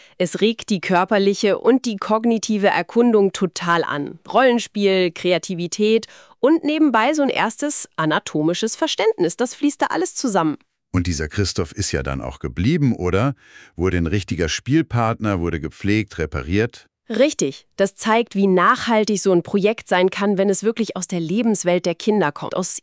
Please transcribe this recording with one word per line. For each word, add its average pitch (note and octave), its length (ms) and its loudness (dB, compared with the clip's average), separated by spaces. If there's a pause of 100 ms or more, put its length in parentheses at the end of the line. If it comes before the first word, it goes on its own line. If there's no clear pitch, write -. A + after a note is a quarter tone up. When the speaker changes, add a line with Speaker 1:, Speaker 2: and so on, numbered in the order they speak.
(180)
Speaker 1:
Es F3+ 220 0
regt A3 300 0
die F#3+ 100 0
körperliche G3 760 2
und B3+ 260 2
die A3 120 -4
kognitive G#3+ 720 0
Erkundung G#3 640 2
total E3+ 500 0
an. D3 380 -6 (120)
Rollenspiel, G3+ 800 2
Kreativität F3+ 960 0 (320)
und D#4 240 2
nebenbei D4 520 2
so D4+ 80 0
ein C4+ 60 2
erstes A#3 680 -2
anatomisches D#3+ 800 -2
Verständnis. - 600 -2
Das B3 200 -4
fließt - 260 -2
da C#4+ 40 2
alles - 280 -4
zusammen. F3 440 0 (340)
Speaker 2:
Und F#2 160 0
dieser D#2 200 -4
Christoph F#2+ 440 -4
ist - 180 -6
ja C#2 140 -4
dann C2+ 160 -6
auch B1 180 -10
geblieben, A2 560 0
oder? G2 400 0 (400)
Wurde F2 220 0
ein E2+ 100 0
richtiger E2+ 420 -2
Spielpartner, A2+ 920 0
wurde E2 180 -2
gepflegt, G2 600 -2
repariert. D#2+ 680 -4 (220)
Speaker 1:
Richtig. A3 680 -2
Das G3 220 -2
zeigt, A3+ 400 0
wie G3 100 4
nachhaltig G#3+ 760 2
so F#3+ 120 2
ein F3 100 4
Projekt G#3 460 -2
sein F#3 220 4
kann, G3+ 280 0
wenn G3 100 2
es F#3+ 140 0
wirklich A3 340 -4
aus F#3 120 -4
der F3+ 100 -4
Lebenswelt F3+ 640 0
der E3+ 120 -2
Kinder G3+ 340 2
kommt, - 240 -10
aus - 280 0